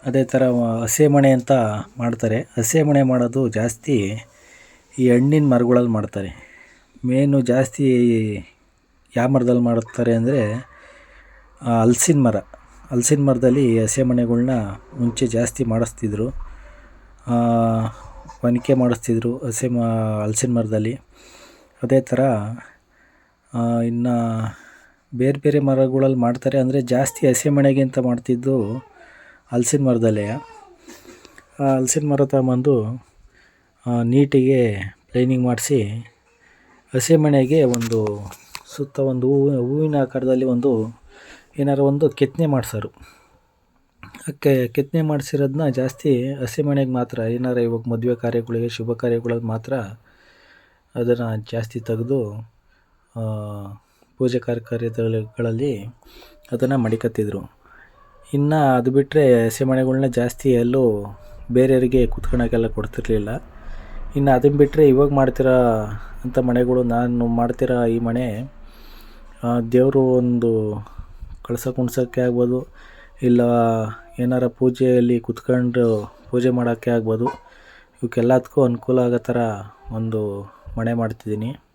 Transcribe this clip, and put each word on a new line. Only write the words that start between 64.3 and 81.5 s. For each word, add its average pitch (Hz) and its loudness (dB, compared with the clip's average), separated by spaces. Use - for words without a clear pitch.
ಅದನ್ನ 143 4
ಬಿಟ್ಟರೆ 147 6
ಇವಾಗ 139 4
ಮಾಡ್ತಿರೋ 127 2
ಅಂಥ 127 -2
ಮನೆಗಳು, 123 0
ನಾನು 120 0
ಮಾಡ್ತಿರೋ 120 0
ಈ 117 0
ಮನೆ, 117 -4
ಆ, 120 0
ದೇವರು 127 4
ಒಂದು 120 2
ಕಳಸ 120 -6
ಕುಣ್ಸೋಕ್ಕೆ 127 -2
ಆಗ್ಬೋದು, 123 0
ಇಲ್ಲ 120 4
ಏನಾರ 123 0
ಪೂಜೆಯಲ್ಲಿ 123 2
ಕುತ್ಕೊಂಡು 120 -2
ಪೂಜೆ 123 2
ಮಾಡೋಕ್ಕೆ 120 -2
ಆಗ್ಬೋದು, 110 0
ಇವಕ್ಕೆಲ್ಲದಕ್ಕೂ 127 0
ಅನುಕೂಲ 123 0
ಆಗೋ 123 0
ಥರ 123 -4
ಒಂದು 107 -6
ಮನೆ 117 -2
ಮಾಡ್ತಿದ್ದೀನಿ. 110 -6